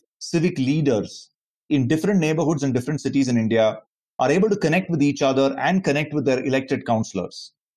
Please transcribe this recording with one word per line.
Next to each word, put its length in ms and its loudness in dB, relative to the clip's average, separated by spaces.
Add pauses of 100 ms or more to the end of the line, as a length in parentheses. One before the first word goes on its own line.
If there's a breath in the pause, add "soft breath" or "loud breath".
(180)
civic 400 -2
leaders 720 0 (400)
in 180 2
different 320 2
neighborhoods 420 0
and 120 0
different 260 -2
cities 280 0
in 100 2
India 420 2 (380)
are 120 2
able 200 2
to 60 0
connect 340 0
with 120 0
each 200 0
other 360 2
and 240 0
connect 300 -2
with 140 -2
their 180 0
elected 400 -2
councillors 680 -4 (240)